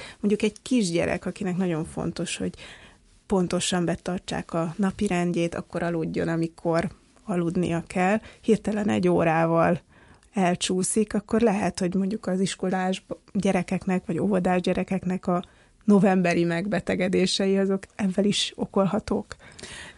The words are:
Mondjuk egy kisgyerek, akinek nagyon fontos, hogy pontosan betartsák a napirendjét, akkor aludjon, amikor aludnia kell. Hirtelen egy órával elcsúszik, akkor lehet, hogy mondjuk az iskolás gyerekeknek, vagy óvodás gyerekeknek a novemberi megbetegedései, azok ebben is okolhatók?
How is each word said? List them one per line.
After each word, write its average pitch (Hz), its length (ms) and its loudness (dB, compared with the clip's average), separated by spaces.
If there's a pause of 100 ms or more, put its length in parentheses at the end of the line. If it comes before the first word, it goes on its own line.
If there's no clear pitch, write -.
(200)
Mondjuk 208 220 2
egy 214 200 0
kisgyerek, 175 640 0
akinek 180 300 -4
nagyon 170 280 0
fontos, 170 520 -6
hogy 185 180 -6 (720)
pontosan 180 580 0
betartsák 170 680 -6
a 165 240 -2
napirendjét, 175 800 0
akkor - 280 -8
aludjon, 170 460 -2
amikor 165 600 -2 (340)
aludnia 175 640 0
kell. 190 340 0 (200)
Hirtelen 208 480 0
egy 208 200 2
órával 165 720 4 (520)
elcsúszik, 185 800 0
akkor 220 260 -2
lehet, 208 380 2
hogy 180 160 -2
mondjuk 196 320 -2
az 185 140 0
iskolás 185 640 -2 (280)
gyerekeknek, 185 760 0
vagy 165 120 -2
óvodás 185 420 2
gyerekeknek 185 640 -2
a 180 180 0 (400)
novemberi 185 600 6
megbetegedései, 185 1120 0
azok 196 240 0 (120)
ebben 196 300 0
is - 320 0
okolhatók? - 800 -2 (600)